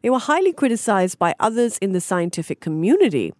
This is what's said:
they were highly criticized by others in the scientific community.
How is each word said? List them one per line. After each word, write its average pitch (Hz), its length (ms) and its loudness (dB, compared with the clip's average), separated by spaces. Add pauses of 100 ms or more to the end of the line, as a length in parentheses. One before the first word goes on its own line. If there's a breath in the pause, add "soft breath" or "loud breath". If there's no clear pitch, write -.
they 220 80 -2
were 254 100 2
highly 339 360 0
criticized 220 640 0
by 170 200 0
others 226 400 0
in 196 140 -2
the 180 80 0
scientific 175 600 -4
community. 165 800 2